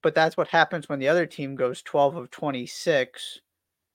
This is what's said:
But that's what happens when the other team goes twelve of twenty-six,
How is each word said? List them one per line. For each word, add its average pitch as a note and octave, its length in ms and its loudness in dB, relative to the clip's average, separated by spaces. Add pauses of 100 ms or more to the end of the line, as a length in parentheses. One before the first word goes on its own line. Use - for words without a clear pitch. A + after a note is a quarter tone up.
But D#3 120 2
that's D#3+ 220 2
what D#3+ 120 0
happens E3 400 2
when C#3+ 120 -4
the C3 80 2
other E3+ 180 4
team C#3 300 -10
goes B2+ 260 -4
twelve C#3+ 320 2
of B2 160 -12
twenty-six, C3+ 1080 -4 (540)